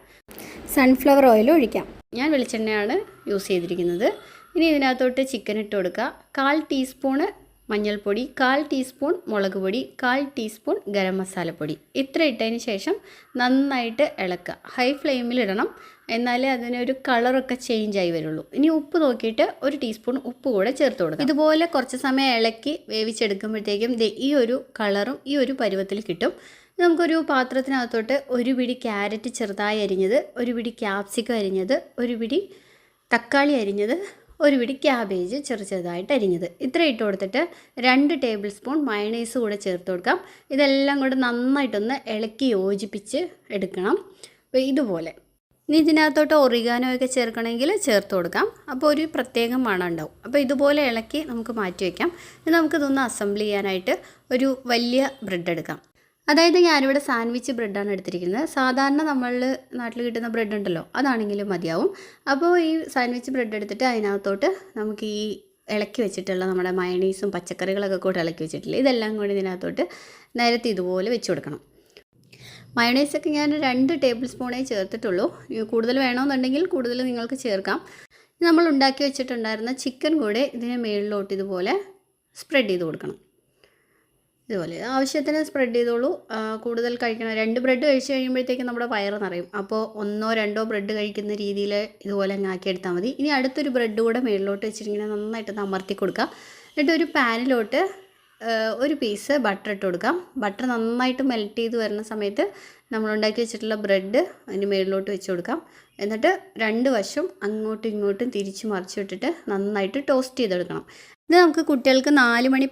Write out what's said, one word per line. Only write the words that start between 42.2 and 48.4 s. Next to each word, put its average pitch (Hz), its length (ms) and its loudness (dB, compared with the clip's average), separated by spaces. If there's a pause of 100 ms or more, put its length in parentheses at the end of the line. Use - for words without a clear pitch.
യോജിപ്പിച്ച് 202 640 -2 (360)
എടുക്കണം. 190 400 0 (500)
അപ്പോൾ 262 160 2 (100)
ഇതുപോലെ. 190 400 -2 (560)
ഇനി 302 160 4
ഇതിനകത്തോട്ട് 311 580 4
ഒറിഗാനോ 240 540 2
ഒക്കെ 254 200 -2
ചേർക്കണമെങ്കിൽ 233 560 0 (140)
ചേർത്ത് 202 320 2
കൊടുക്കാം. 185 300 0 (260)